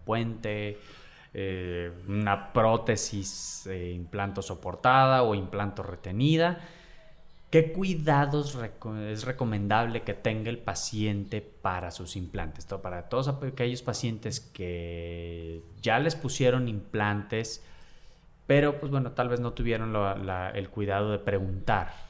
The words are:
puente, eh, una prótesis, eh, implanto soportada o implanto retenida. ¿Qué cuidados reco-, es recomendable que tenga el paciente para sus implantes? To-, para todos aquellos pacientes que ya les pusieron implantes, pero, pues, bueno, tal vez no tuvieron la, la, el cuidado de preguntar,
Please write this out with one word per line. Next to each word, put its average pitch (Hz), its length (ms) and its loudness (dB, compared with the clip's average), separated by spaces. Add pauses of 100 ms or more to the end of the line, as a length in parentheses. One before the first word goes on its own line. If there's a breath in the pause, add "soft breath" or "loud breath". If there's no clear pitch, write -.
puente, 107 760 -2 (540 loud breath)
eh, 90 600 -4 (160)
una 101 440 0
prótesis, 110 1120 2
eh, 90 260 -6
implanto 98 500 -4
soportada 127 800 4
o 110 120 4
implanto 98 480 -4
retenida. 147 800 2 (880 loud breath)
¿Qué 160 220 6
cuidados 147 840 2
reco-, 110 420 -8
es 107 280 -4
recomendable 117 800 0
que 101 100 -2
tenga 107 340 -2
el 117 100 -4
paciente 104 840 -2
para 90 480 -4
sus - 260 -10
implantes? 87 500 -6
To-, 98 140 -6
para 87 300 -8
todos 131 180 0
aquellos 127 540 -2
pacientes 113 580 -4
que 85 1200 -8 (200)
ya 113 160 4
les 143 180 2
pusieron 127 520 2
implantes, 104 960 -2 (840 soft breath)
pero, 143 340 6
pues, 143 100 -4
bueno, 131 220 0
tal 123 160 0
vez 120 120 2
no 120 120 -2
tuvieron 113 400 0
la, 101 240 2
la, 92 340 -4
el 101 200 -6
cuidado 101 420 0
de 101 60 2
preguntar, 95 760 0 (180)